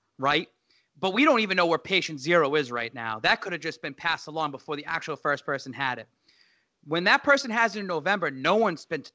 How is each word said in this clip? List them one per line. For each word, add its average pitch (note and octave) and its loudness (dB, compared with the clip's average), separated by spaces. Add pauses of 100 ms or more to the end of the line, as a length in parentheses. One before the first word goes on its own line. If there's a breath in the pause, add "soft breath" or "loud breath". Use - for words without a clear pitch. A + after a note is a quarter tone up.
(180)
right? D3 0 (480)
But F#3+ -2
we A#3+ 4
don't C4+ 6
even F#3+ 0
know F3+ 4
where E3 2
patient D#3+ -2
zero D3+ 4
is C#3+ 0
right A#2 -6
now. A2+ -4
That G3 2
could F#3+ -8
have E3 -8
just D#3 -10
been D3+ -10
passed D#3+ -4
along D#3 -4
before C#3 -8
the D3 -10
actual E3 -6
first C#3+ -2
person C3+ -6
had B2+ -4
it. A2 -16 (800)
When E3 0
that B3 6
person C#4 4
has A3 2
it G#3+ -6
in G3 -6
November, E3+ 0
no C#3 2
one's G#3 0
been, D#3 -6 (100)